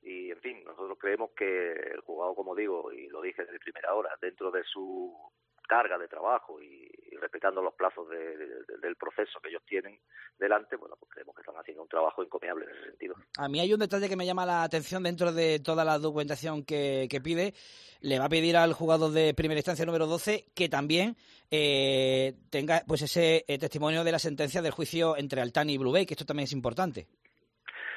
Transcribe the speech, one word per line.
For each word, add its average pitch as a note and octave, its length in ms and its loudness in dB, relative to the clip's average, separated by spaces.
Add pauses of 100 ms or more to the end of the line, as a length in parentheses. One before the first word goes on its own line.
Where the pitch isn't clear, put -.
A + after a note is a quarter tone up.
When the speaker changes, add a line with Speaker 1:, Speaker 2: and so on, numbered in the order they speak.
Speaker 1:
Y, F2+ 260 -10
en F2 120 -12
fin, A#2+ 220 -12
nosotros F2 380 -12
creemos G#2 340 -2
que F#2 360 0
el C#2+ 300 -8
juzgado, F2+ 340 -4
como F#2 200 -6
digo, F#2+ 380 -4
y C#2 140 -16
lo D2+ 160 -12
dije - 200 -6
desde F2 140 -12
primera - 380 -4
hora, G#2+ 260 -2
dentro F#2 300 -6
de F2+ 120 0
su F#2 540 -8 (500)
carga G#2+ 300 4
de E2+ 100 -6
trabajo E2 540 -2
y, C#2+ 280 -20 (220)
y - 60 -18
respetando F#2+ 440 -2
los F2+ 120 -2
plazos F#2 340 -2
de, D#2+ 300 -8
de, D#2 100 -10
de, B1 340 -14
del E2+ 140 -6
proceso - 460 -6
que D#2 80 -12
ellos E2+ 160 -10
tienen G2+ 340 -6 (400)
delante, - 380 0
bueno, - 200 -16
pues - 140 -20
creemos - 240 -18
que E2 60 -20
están D#2 160 -14
haciendo D#2+ 240 -14
un D#2+ 80 -16
trabajo D#2+ 340 0
encomiable E2+ 400 -6
en - 80 -14
ese - 200 -16
sentido. - 240 -10 (220)
Speaker 2:
A C#3 120 -4
mí C#3+ 100 0
hay F#3 140 4
un G#3+ 80 2
detalle G3+ 260 0
que F#3+ 80 -2
me F#3 100 -4
llama F3+ 200 0
la F3 180 2
atención E3 400 -2
dentro F3 300 2
de D#3+ 260 4
toda D#3+ 240 2
la D#3 160 4
documentación D3+ 640 -2
que, C#3 480 0
que C#3 80 -2
pide. E3+ 340 0 (460)
Le C3+ 180 0
va C3 80 2
a D3 40 2
pedir E3 260 6
al E3 160 8
juzgado D#3+ 400 4
de D#3 220 6
primera D#3 260 0
instancia E3 260 0
número E3 200 2
doce E3+ 400 0 (100)
que E3+ 140 2
también, D#3 480 2 (340)
eh, C3+ 840 4 (140)
tenga, D3+ 380 2
pues, C#3+ 140 2
ese, D#3+ 440 4
eh, C#3 140 0
testimonio D#3 460 0
de E3 80 4
la D#3 60 2
sentencia D3 420 0
del D#3+ 100 0
juicio E3 460 2
entre C#3 240 -2
Altani D3 320 2
y C3+ 40 0
Blue C3 140 2
Bay, F#3 140 4
que - 80 -8
esto D3 120 -8
también D3 200 -2
es C3+ 80 -6
importante. B2+ 540 -2 (880)